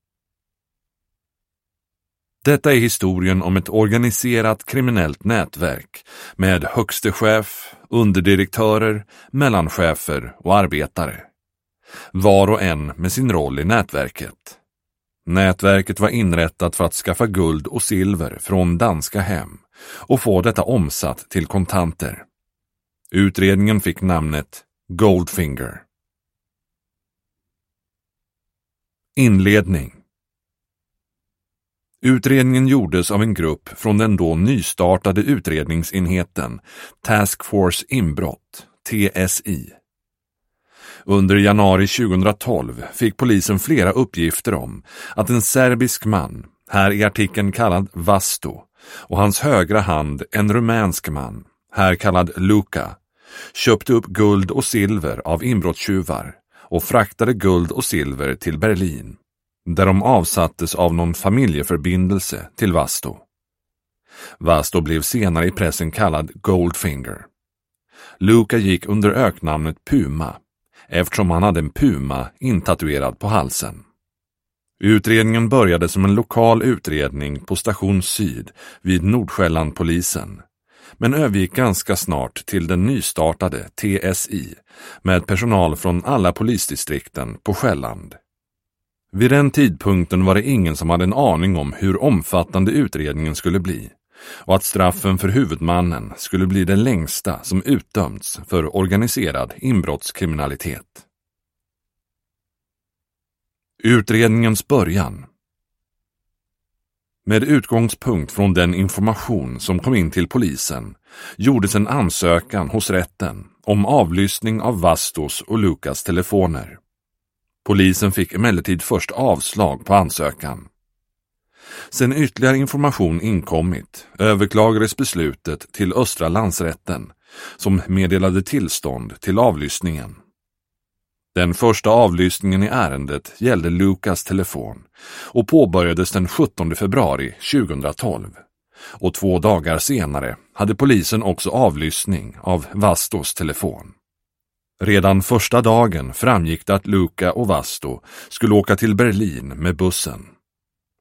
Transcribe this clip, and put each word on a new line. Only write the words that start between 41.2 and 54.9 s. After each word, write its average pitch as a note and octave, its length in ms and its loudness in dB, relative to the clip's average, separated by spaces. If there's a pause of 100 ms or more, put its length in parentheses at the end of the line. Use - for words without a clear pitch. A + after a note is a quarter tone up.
januari G2+ 520 4
tjugohundratolv F#2+ 1040 -2
fick A2+ 240 -2
polisen G#2 420 2
flera A2 320 2
uppgifter F#2+ 600 -2
om B1 300 -8 (320)
att G#2+ 140 0
en A#2+ 120 2
serbisk B2+ 640 0
man, F2 400 -2 (240)
här G2 220 4
i G2+ 120 0
artikeln G2+ 480 0
kallad G2 420 0
Vasto, F2 680 -2 (260)
och - 300 -8
hans G2+ 220 2
högra G#2+ 400 2
hand, D2+ 520 -2
en G#2 220 0
rumänsk A2+ 560 0
man, B1 340 -8 (300)
här F#2+ 220 4
kallad F2+ 400 0
Luka, F#2+ 600 0 (580)
köpte - 400 2
upp A#2 120 2
guld G2+ 460 2
och C3 140 -2
silver G2 600 -2